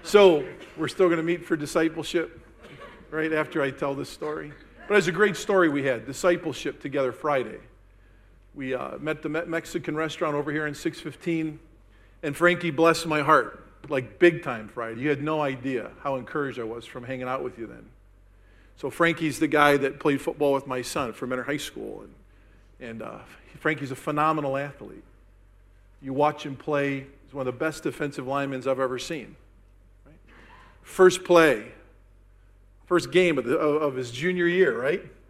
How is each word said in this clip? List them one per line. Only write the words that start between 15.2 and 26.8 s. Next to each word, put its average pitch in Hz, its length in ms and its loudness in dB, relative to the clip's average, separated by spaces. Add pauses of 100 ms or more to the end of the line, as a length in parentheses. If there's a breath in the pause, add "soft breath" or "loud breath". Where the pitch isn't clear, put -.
no 156 180 0
idea 127 500 -4 (100)
how 139 140 -2
encouraged 127 440 -6
I 117 40 -6
was 117 220 -10
from 123 180 -14
hanging 127 240 -8
out 135 160 -4
with 127 140 -10
you 113 80 -10
then. 113 200 -18 (920 soft breath)
So 139 140 -8
Frankie's 165 500 0
the 160 80 2
guy 147 300 6
that 139 220 -2
played 139 200 0
football 147 340 0
with 135 120 -2
my 127 160 -6
son 120 320 -6
from 127 160 -10
Mentor 127 140 -4
High 147 140 -4
School, 107 440 -10
and, - 880 -20
and, 113 140 -12
uh, 110 160 -12 (400)
Frankie's 143 320 -2
a 127 40 -6
phenomenal 151 640 0
athlete. - 460 -10 (1000)
You 135 120 -8
watch 147 320 2
him 135 100 -8
play, 139 500 -2 (200)